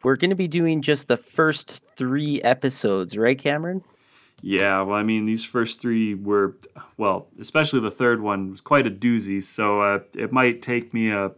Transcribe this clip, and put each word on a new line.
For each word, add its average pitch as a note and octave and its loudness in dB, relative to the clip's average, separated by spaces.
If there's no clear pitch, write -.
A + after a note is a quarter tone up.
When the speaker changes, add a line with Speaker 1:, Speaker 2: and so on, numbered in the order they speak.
Speaker 1:
we're C3 4
gonna F#3 0
be F3+ 0
doing D#3+ 0
just D3 0
the A#2+ 4
first - -2
three C#3+ -2
episodes, G#2+ 0
right, B2 2
Cameron? D#3+ -4
Speaker 2:
Yeah, F#2+ 0
well, G2+ -2
I G#2 0
mean, A2 0
these A2 -2
first A#2 -2
three A2 0
were, G2 0
well, G2+ 0
especially C#3 0
the G#2+ -2
third A#2+ 2
one G2 -4
was F#2 -14
quite C#3+ 2
a G#2+ 0
doozy, G2 -2
so, G#2 0
uh, G2+ 2
it A2 -4
might B2 2
take A#2+ -4
me A2+ 0
a, G2 -2